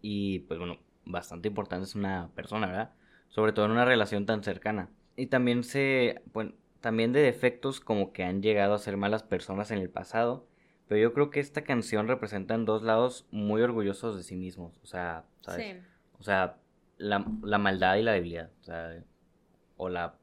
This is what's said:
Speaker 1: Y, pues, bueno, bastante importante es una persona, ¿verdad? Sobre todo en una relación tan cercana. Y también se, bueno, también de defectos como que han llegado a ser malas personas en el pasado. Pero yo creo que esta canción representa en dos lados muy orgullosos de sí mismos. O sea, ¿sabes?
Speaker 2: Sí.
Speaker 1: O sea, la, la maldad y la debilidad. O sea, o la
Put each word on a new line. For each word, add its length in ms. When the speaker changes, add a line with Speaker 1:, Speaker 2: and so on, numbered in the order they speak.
Speaker 1:
Y, 400
pues, 180
bueno, 200
bastante 440
importante 360
es 100
una 400
persona, 320
¿verdad? 260
Sobre 240
todo 140
en 60
una 120
relación 420
tan 160
cercana. 480
Y 100
también 380
se, 580
bueno, 200
también 320
de 80
defectos 600
como 320
que 120
han 180
llegado 320
a 40
ser 180
malas 260
personas 480
en 80
el 120
pasado. 580
Pero 140
yo 140
creo 160
que 100
esta 240
canción 440
representa 460
en 120
dos 160
lados 480
muy 320
orgullosos 540
de 60
sí 140
mismos. 460
O 40
sea, 380
¿sabes? 240
Speaker 2:
Sí. 140
Speaker 1:
O 40
sea, 360
la, 280
la 160
maldad 380
y 60
la 100
debilidad. 380
O 40
sea, 380
o 100
la 340